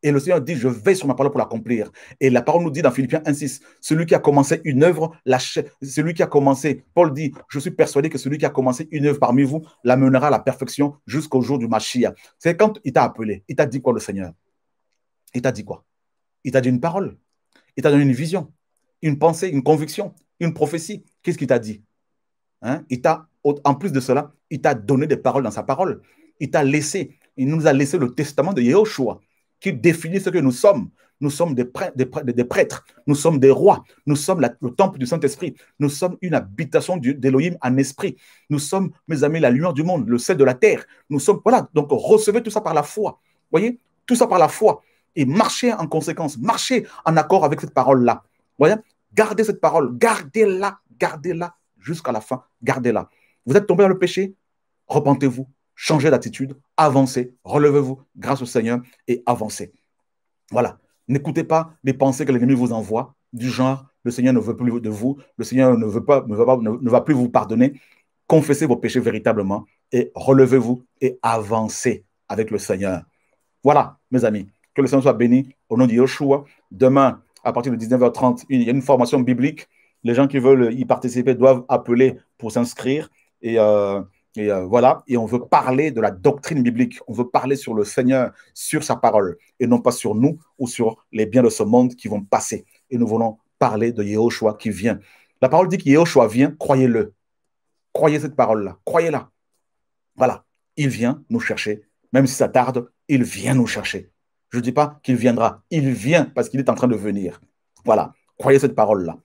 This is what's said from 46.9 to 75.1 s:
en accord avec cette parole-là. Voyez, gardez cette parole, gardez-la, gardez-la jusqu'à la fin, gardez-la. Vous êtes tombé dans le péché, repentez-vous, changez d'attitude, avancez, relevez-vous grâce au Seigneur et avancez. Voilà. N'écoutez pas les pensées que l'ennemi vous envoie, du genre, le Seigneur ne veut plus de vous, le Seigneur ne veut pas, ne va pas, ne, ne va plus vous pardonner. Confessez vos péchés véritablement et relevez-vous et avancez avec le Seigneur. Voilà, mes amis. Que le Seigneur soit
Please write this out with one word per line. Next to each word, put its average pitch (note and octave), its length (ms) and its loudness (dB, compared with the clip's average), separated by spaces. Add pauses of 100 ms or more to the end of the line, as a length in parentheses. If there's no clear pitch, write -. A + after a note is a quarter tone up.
en D#3+ 140 2
accord D#3 260 2
avec D3+ 160 0
cette - 140 -12
parole-là. B2+ 500 2 (360)
Voyez, F#3 160 6 (380)
gardez G#3+ 300 2
cette G#3 160 -4
parole, D3 380 0
gardez-la, G3 840 0 (200)
gardez-la E3+ 560 -6 (240)
jusqu'à D3 320 -8
la A2 100 -4
fin, B2+ 220 -10 (180)
gardez-la. A#2+ 480 -2 (380)
Vous C3 80 2
êtes G3+ 100 2
tombé F#3 180 4
dans F#3+ 60 6
le F#3+ 80 0
péché, F#3 380 -4 (520)
repentez-vous, C#3 600 0 (260)
changez D3+ 380 0
d'attitude, C3 460 -4 (180)
avancez, C3 580 2 (120)
relevez-vous C#3 560 2 (160)
grâce C3 240 -4
au B2+ 40 -8
Seigneur A#2+ 360 -2 (260)
et B2 180 -2
avancez. G#2+ 460 -6 (800)
Voilà. A2 280 -2 (280)
N'écoutez C#3+ 380 -4
pas D#3+ 260 -2 (140)
les C3+ 80 0
pensées C3+ 320 0
que C3+ 80 0
l'ennemi B2 200 2
vous B2 200 0
envoie, A2 420 -6 (160)
du B2 180 -8
genre, C3 360 -4 (180)
le A#2+ 80 -4
Seigneur B2+ 220 2
ne B2 60 4
veut G#2+ 180 -4
plus A#2+ 240 -2
de A2 80 -6
vous, A#2 280 -4 (200)
le A2+ 80 -8
Seigneur B2+ 320 4
ne A2+ 80 -2
veut G#2+ 180 -4
pas, C#3 240 2
ne G#2+ 80 -6
va A2+ 100 4
pas, B2+ 120 4
ne, A2 140 -4
ne B2 180 -4
va A#2+ 100 4
plus D3+ 140 -2
vous B2 160 0
pardonner. A#2 500 0 (480)
Confessez D3 380 2
vos B2+ 100 2
péchés A#2 240 -2
véritablement G#2+ 640 -2 (280)
et B2 200 0
relevez-vous B2+ 720 2 (160)
et B2+ 220 -2
avancez A2 840 -2 (240)
avec G#2+ 240 -4
le G#2+ 60 -2
Seigneur. F#2+ 460 -4 (600)
Voilà, C#3+ 340 4 (140)
mes B2 140 2
amis. G#2 240 -2 (240)
Que - 80 0
le C3+ 60 2
Seigneur C3+ 160 2
soit C3+ 100 4